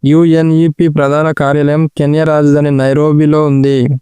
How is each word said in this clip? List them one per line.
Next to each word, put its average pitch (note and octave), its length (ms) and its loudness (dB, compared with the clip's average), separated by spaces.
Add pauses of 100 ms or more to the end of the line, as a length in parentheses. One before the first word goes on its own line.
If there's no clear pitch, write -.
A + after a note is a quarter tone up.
యుఎన్ఈపి D#3+ 800 2
ప్రధాన D3+ 440 -2
కార్యాలయం D3 560 -2
కెన్యా D3 360 -2
రాజధాని D3 480 0
నైరోబిలో D3+ 720 0
ఉంది. C#3 420 0 (140)